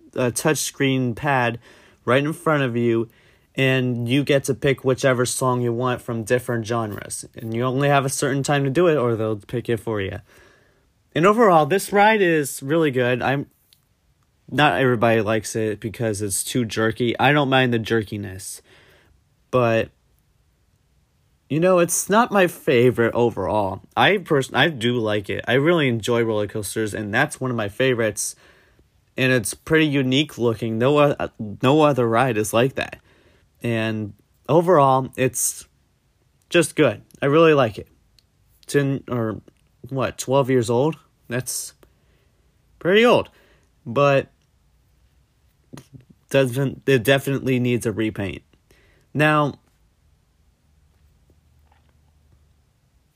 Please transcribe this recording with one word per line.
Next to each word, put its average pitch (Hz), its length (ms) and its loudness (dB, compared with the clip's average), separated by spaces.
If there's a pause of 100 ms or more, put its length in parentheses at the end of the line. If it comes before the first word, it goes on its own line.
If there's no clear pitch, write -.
(180)
uh, 123 140 0
touchscreen 135 840 -2
pad 123 440 -2 (440)
right 127 180 2
in 147 120 -4
front 151 300 -2
of 120 120 -2
you, 117 320 0 (480)
and 127 540 0
you 135 140 2
get 139 220 0
to 135 100 -2
pick 135 280 -2
whichever 127 440 0
song 123 340 -2
you 120 100 -2
want 120 300 -4
from 113 220 -8
different 120 420 -2
genres. 110 580 -8 (120)
And 113 180 -10
you 117 100 -2
only 131 240 0
have 143 160 4
a 139 60 -4
certain 139 320 -4
time 143 220 0
to 139 80 -2
do 170 160 2
it, 156 80 2
or 120 200 0
they'll 110 220 -4
pick 117 320 -8
it 117 80 -2
for 107 240 -6
you. 95 180 -8 (920)
And 160 140 2
overall, 202 400 6
this 190 260 -2
ride 208 300 4
is 156 400 0
really 156 260 0
good. 123 320 0
I'm, 135 240 -2 (1040)
not 131 320 2
everybody 117 400 2
likes 110 340 -2
it 110 240 -4
because 110 440 -6
it's 98 200 -4
too 123 220 -2
jerky. 110 540 -2
I 127 120 4
don't 147 180 2
mind 127 220 2
the 120 60 2
jerkiness. 104 840 -6 (880)
But, 117 400 2 (1600)
you 143 120 -2
know, 180 180 4
it's - 320 0
not 226 220 2
my 185 160 4
favorite 120 640 2
overall. 101 680 -2 (120)
I 156 220 2
pers-, 156 340 -2
I 139 180 2
do 123 280 -2
like 107 320 -4
it. 101 180 -8
I 113 60 0
really 147 340 2
enjoy 117 360 0
roller 107 240 -2
coasters, 107 480 -6
and 104 180 -8
that's 143 260 -2
one 127 120 -6
of 120 60 -6
my 104 120 -4
favorites. 117 640 -2 (800)
And 131 160 0
it's 123 220 -2
pretty 160 320 0
unique 139 540 0
looking. 113 400 -2
No 139 200 2
o-, 143 300 0 (320)
no 143 220 4
other 127 260 2
ride 117 280 0
is 107 140 -2
like 123 220 2
that. - 260 -8 (640)
And 110 480 -4 (360)
overall, 139 640 4
it's - 500 -4 (840)
just - 260 2
good. 123 260 2 (200)
I 135 60 0
really 160 260 6
like 123 240 2
it. 90 100 -14 (800)
Ten, 139 420 -2
or 110 320 -4 (480)
what, 131 300 -6
twelve 131 320 0
years 123 200 2
old? 139 280 0 (320)
That's - 440 -8 (1080)
pretty 208 260 2
old. 165 240 2 (560)
But 139 420 2 (2000)
doesn't, 135 560 -2
it 131 200 2
definitely 135 560 0
needs 123 240 0
a 113 80 -2
repaint. 101 480 -6 (720)
Now, 151 460 0 (3500)